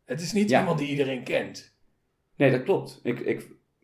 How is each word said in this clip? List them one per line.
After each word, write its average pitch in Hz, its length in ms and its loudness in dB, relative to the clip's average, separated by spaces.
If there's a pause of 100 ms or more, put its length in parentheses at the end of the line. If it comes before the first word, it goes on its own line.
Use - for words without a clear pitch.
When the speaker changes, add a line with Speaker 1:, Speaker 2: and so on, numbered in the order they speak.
Speaker 1:
Het 165 160 -6
is 175 120 -6
niet 208 180 2
Speaker 2:
Ja. - 100 6
Speaker 1:
iemand 170 180 0
die 143 100 -2
iedereen 135 360 -2
kent. 117 500 -6 (640)
Speaker 2:
Nee, 139 140 6
dat 127 120 2
klopt. 151 400 -2
Ik, 120 180 -4
ik - 300 -4 (340)